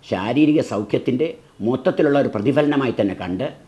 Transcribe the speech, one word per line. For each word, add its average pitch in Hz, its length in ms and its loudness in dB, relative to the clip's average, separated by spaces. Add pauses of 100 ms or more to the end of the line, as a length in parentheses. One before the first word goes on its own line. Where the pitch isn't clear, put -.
ശാരീരിക 135 520 2
സൗഖ്യത്തിൻ്റെ 127 760 -2 (240)
മൊത്തത്തിലുള്ള 143 580 2
ഒരു 131 80 2
പ്രതിഫലനമായി 135 640 0
തന്നെ 98 220 0
കണ്ട് 95 440 -6 (100)